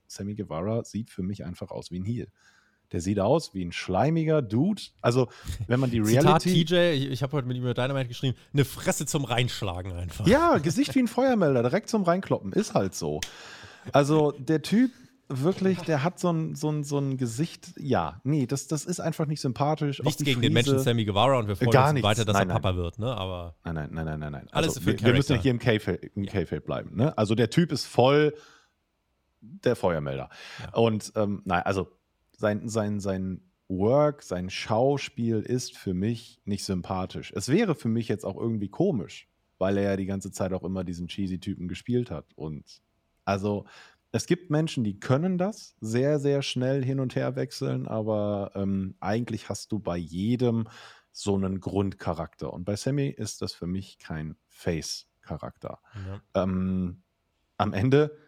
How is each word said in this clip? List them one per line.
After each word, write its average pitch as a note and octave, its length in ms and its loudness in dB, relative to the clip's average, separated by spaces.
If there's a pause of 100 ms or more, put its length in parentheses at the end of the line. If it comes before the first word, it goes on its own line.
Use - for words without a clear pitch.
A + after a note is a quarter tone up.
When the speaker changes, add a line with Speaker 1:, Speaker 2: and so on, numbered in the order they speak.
Speaker 1:
Sammy G#2 300 -8
Guevara G2+ 480 -4
sieht A2 260 -8
für F#2 140 -8
mich G2+ 200 -6
einfach - 280 -10
aus - 180 -12
wie F2 80 -8
ein F#2 60 -6
Heel. A#2 260 -6 (640)
Der F2+ 80 -2
sieht G2 180 0
aus A2+ 340 2
wie F#2 120 -4
ein E2+ 80 -6
schleimiger D3+ 680 2
Dude. B2+ 380 0 (220)
Also, A#2+ 260 4 (380)
wenn B2 140 2
man B2+ 100 2
die A#2 100 0
Speaker 2:
<laughs> G#2+ 40 2
Zitat A#2+ 200 6 (220)
Speaker 1:
Reality F3 180 4
Speaker 2:
T F3 280 4
J, - 20 2
ich, C#3 160 -2
ich C3 140 -4
hab C3+ 80 -4
heute C3+ 160 -2
mit B2+ 80 -2
ihm B2 80 -4
über A#2+ 100 0
Dynamite C3 320 -2
geschrieben, B2 320 -2 (140)
„'Ne C#3+ 120 4
Fresse - 420 -2
zum C#3+ 180 -2
Reinschlagen“ G#2 680 -2
einfach. F2+ 380 -6
Speaker 1:
Ja, D4 300 6
Gesicht E3+ 360 0
wie C4 60 6
ein A#3+ 80 4
Feuermelder, G3 540 4
direkt C3+ 260 2
zum G#3 160 2
Reinkloppen. E3+ 480 0
Ist G#3 220 0
halt G2 200 2
so. D2+ 260 -4 (680)
Also, D3 480 6
der D3+ 240 0
Typ, A#3+ 300 2 (360)
wirklich, F3+ 520 0
der D3+ 240 0
hat F3+ 160 -2
so F3+ 100 2
ein, D#3+ 240 -2
so C#3+ 160 -2
ein, D3+ 140 -2
so C#3+ 140 -2
ein C3+ 180 0
Gesicht, B2+ 600 -4
ja, F#2 460 0
nee, C#3 240 2
das, C#3 220 -4
das D#3 160 -2
ist - 160 -6
einfach D#3+ 260 -2
nicht D3 140 -4
sympathisch. D3 600 -2
Auch - 40 -6
Speaker 2:
Nichts D3 140 0
Speaker 1:
die D3 60 -2
Speaker 2:
gegen C3 160 2
den A2+ 120 4
Speaker 1:
Frise. A#2 180 4
Speaker 2:
Menschen C3+ 140 4
Sammy A#2 200 4
Guevara A2+ 360 4
und G#2 80 -2
wir G2+ 80 0
freuen A#2 160 4
Speaker 1:
Gar C3 140 10
Speaker 2:
uns D3+ 80 4
Speaker 1:
nichts. A2+ 120 2
Speaker 2:
weiter, A2 180 4
dass G2+ 100 2
Speaker 1:
Nein, G2 140 4
Speaker 2:
er F2+ 60 0
Speaker 1:
nein. - 80 2
Speaker 2:
Papa F#2 140 0
wird, E2+ 240 -4
ne? B2 120 -2
Aber F2+ 520 -8
Speaker 1:
Nein, E2+ 100 -4
nein, D#2 160 -4
nein, D#2+ 140 -6
nein, D2+ 160 -4
nein, D2+ 100 -8
nein. C#2 220 -12
Speaker 2:
alles - 240 0
Speaker 1:
Also, C3 60 -8
Speaker 2:
für E3+ 100 2
Speaker 1:
wir, G2 120 -2
wir A#2+ 100 6
müssen C#3 180 4
ja A#2+ 60 4
Speaker 2:
Charakter. G2+ 40 -2
Speaker 1:
hier B2+ 80 4
im A#2+ 80 2
K-Fape, G#2+ 560 0
im G2+ 80 -2
Speaker 2:
Ja. G2 80 -4
Speaker 1:
K-Fape E2+ 300 -2
bleiben, - 340 -6
ne? C3+ 240 2
Also G#2+ 160 4
der A2 160 2
Typ E3 220 2
ist - 140 -4
voll D3 500 4 (1040)
der B2 340 -2
Feuermelder. C#2 540 -2 (320)
Speaker 2:
Ja. - 140 -12
Speaker 1:
Und, A2 420 2
ähm, G2+ 280 -2
nein, F2+ 200 2
also F#2+ 240 0 (500)
sein, G#2+ 300 -2
sein, G#2 320 -2
sein F#2+ 400 -4 (260)
Work, C3 560 2
sein F2+ 280 -6
Schauspiel A#2 880 0
ist - 360 -4
für F#2+ 180 -4
mich A2 500 -4
nicht G2 200 -6
sympathisch. F#2 680 -6
Es G2 140 -6
wäre F3+ 260 2
für - 140 -4
mich A2+ 200 -2
jetzt G#2 160 -2
auch F#2+ 120 -6
irgendwie A2 320 -4
komisch, - 580 -2 (320)
weil G2 200 0
er G2 60 0
ja G2 120 0
die F#2+ 100 -4
ganze G2 240 -6
Zeit F#2 220 -4
auch F#2 100 -6
immer F#2 220 -4
diesen F2 240 -8
cheesy F#2 320 -6
Typen F#2 260 -8
gespielt A#2+ 440 -4
hat. D2+ 160 -10 (100)
Und - 460 -12 (420)
also G2 400 0 (480)
es A2 140 -2
gibt - 240 -2
Menschen, D3+ 340 0
die G2+ 160 -4
können F3 380 0
das - 420 -6
sehr, B2+ 380 0
sehr C#3 240 0
schnell C3 420 -2
hin C3+ 160 -2
und B2+ 160 -4
her C3 200 -2
wechseln, C3 520 -6
aber, G#2 680 -2
ähm, G2 460 -2
eigentlich A2 480 -4
hast - 240 -2
du G#2+ 60 -2
bei F2+ 180 -4
jedem A2 720 0 (440)
so G2+ 240 0
einen F#2+ 240 -2
Grundcharakter. F2+ 920 -4
Und F2+ 120 -10
bei G2+ 120 -2
Sammy C#3 320 -2
ist - 320 -8
das G2 140 -8
für - 120 -10
mich F#2+ 320 -8
kein D#2 380 -10 (120)
Face-Charakter. - 1300 -8 (140)
Speaker 2:
Ja. G2 480 -6
Speaker 1:
Ähm, F#2 600 -2 (540)
am G2+ 160 0
Ende C#3 440 2 (120)